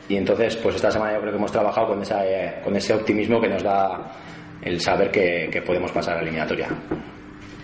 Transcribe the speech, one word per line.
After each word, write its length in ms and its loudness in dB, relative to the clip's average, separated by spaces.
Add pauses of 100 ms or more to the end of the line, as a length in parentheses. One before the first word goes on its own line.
y 80 0
entonces, 400 2
pues 200 0
esta 140 2
semana 220 2
yo 80 0
creo 120 -2
que 60 0
hemos 140 -2
trabajado 360 2
con 120 0
esa, 260 0
eh, 380 -2
con 100 0
ese 200 2
optimismo 440 2
que 100 2
nos 140 0
da 500 0 (500)
el 180 -2
saber 300 2
que, 420 2
que 80 -2
podemos 320 -2
pasar 220 0
a 20 -2
la 60 -2
eliminatoria. 460 -2 (960)